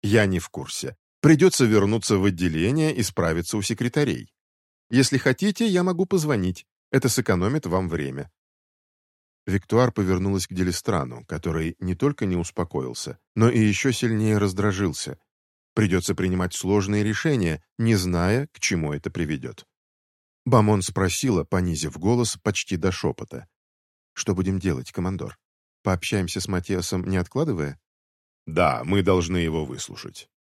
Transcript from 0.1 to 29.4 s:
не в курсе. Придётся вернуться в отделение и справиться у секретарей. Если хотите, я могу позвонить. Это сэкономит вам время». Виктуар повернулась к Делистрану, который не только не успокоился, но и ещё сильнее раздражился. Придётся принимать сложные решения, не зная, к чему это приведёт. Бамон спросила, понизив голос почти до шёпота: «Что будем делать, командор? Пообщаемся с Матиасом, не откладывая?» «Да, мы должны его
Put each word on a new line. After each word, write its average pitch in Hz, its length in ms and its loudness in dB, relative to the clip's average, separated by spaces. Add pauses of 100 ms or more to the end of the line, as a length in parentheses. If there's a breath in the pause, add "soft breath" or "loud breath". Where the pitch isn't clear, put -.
не 92 140 0
в - 100 -10
курсе. - 480 -10 (240)
Придётся 156 420 6
вернуться 107 540 4
в 92 80 4
отделение 95 680 2
и 113 100 -2
справиться 87 520 -2
у 104 60 0
секретарей. 117 720 -2 (560)
Если 131 280 4
хотите, 196 480 0
я 180 180 2
могу 185 220 0
позвонить. 139 640 -2 (240)
Это 135 160 2
сэкономит 110 600 0
вам 92 200 0
время». 73 420 -6 (1160)
Виктуар 107 460 2
повернулась 95 560 0
к - 60 -14
Делистрану, 87 720 -2
который 82 540 -4
не 92 160 -4
только 139 300 -2
не 90 120 -2
успокоился, 67 840 -6 (160)
но 113 140 6
и 120 100 2
ещё 107 320 2
сильнее 110 460 0
раздражился. 95 840 -2 (540)
Придётся 92 420 2
принимать 92 380 0
сложные 101 500 0
решения, 104 580 0 (160)
не 113 180 2
зная, 90 580 0
к - 80 -12
чему 78 320 -2
это 73 180 -6
приведёт. 73 560 -6 (800)
Бамон 107 360 4
спросила, 95 640 0
понизив 82 560 -2
голос 113 420 0
почти - 360 -2
до 90 160 0
шёпота: - 560 -8 (640)
«Что - 200 -4
будем 95 260 0
делать, 80 340 -4
командор? 90 440 -6 (440)
Пообщаемся 92 580 -2
с - 80 -8
Матиасом, 90 560 -4
не 95 140 -2
откладывая?» 87 640 -4 (680)
«Да, 78 380 2
мы 98 180 2
должны 90 340 2
его 80 280 -2